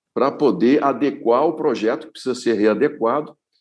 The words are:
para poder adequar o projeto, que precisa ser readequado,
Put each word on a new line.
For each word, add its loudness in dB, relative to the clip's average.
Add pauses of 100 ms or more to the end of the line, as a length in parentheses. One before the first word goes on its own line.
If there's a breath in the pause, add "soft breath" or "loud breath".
(140)
para 0
poder 2
adequar 0
o 0
projeto, -2
que -20
precisa -6
ser -2
readequado, 0 (240)